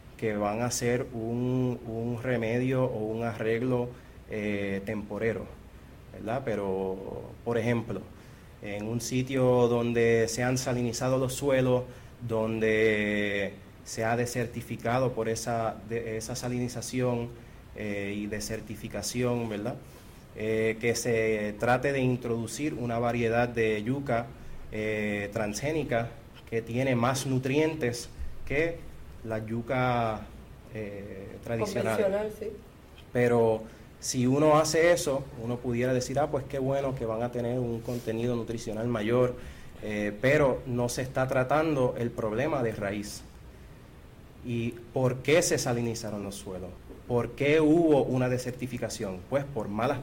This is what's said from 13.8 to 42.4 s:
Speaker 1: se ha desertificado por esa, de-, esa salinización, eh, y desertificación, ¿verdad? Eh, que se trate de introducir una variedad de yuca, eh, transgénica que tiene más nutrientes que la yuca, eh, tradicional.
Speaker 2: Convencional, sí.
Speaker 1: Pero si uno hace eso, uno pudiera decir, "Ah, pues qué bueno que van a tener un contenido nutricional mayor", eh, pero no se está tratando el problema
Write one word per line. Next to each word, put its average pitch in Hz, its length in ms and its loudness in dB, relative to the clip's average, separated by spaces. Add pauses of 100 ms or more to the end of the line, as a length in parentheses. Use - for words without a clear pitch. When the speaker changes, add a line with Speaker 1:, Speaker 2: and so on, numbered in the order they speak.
Speaker 1:
se - 200 -4
ha 117 120 2
desertificado 120 960 -2
por 113 160 -2
esa, 113 480 -2 (120)
de-, 113 280 -4
esa 110 180 -6
salinización, 123 960 -2 (480)
eh, 101 400 -4
y 104 100 -4
desertificación, 110 1200 -4
¿verdad? 107 240 -4 (600)
Eh, 110 460 0
que 117 140 4
se 110 640 2
trate 127 320 4
de 139 80 0
introducir 123 720 0
una 117 260 -2
variedad 120 520 2
de 110 320 2
yuca, 127 440 0 (460)
eh, 107 600 -2
transgénica 120 760 -2 (400)
que 113 140 -2
tiene 127 340 0
más 127 300 2
nutrientes 135 840 0 (380)
que 165 320 0 (460)
la 110 200 -4
yuca, 117 760 0 (520)
eh, 101 720 -10
tradicional. 117 520 0
Speaker 2:
Convencional, 208 420 2
sí. 208 80 -6 (680)
Speaker 1:
Pero 117 500 4 (360)
si 123 280 0
uno 147 300 8
hace 160 360 6
eso, 143 320 2 (180)
uno 120 140 -2
pudiera 123 360 2
decir, 127 260 0
"Ah, 151 120 2
pues 143 140 0
qué - 140 -6
bueno 135 360 0
que 131 100 -4
van 113 180 -2
a 120 100 -2
tener 120 260 0
un 117 220 -2
contenido 120 560 -2
nutricional 113 500 -4
mayor", 123 480 2 (480)
eh, 104 380 -2
pero 135 460 4
no 123 220 0
se 131 140 -4
está 131 240 0
tratando 135 720 2
el 117 120 0
problema 127 520 0